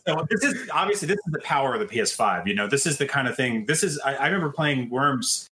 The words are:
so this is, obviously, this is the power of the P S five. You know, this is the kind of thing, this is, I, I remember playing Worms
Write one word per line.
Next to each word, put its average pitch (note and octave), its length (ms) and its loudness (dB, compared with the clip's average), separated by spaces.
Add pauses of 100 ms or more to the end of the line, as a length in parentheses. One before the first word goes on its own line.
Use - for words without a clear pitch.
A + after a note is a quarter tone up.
so D#3+ 240 0
this A3 140 0
is, - 280 -2
obviously, F#3+ 360 0
this G3+ 100 2
is E3+ 140 -6
the D3+ 80 -4
power C#3 340 2
of A2 60 0
the G#2 60 -2
P A2 140 -2
S G2 100 0
five. F#2+ 380 0
You G2+ 60 2
know, G#2 120 0
this C#3 200 2
is D3 100 0
the C#3 100 0
kind C3+ 220 0
of A#2+ 80 -4
thing, A#2 300 0
this D3+ 180 2
is, D3 160 -2
I, C#3 140 -2
I C#3 140 0
remember E3+ 220 0
playing C#3 380 0
Worms C3 580 0 (120)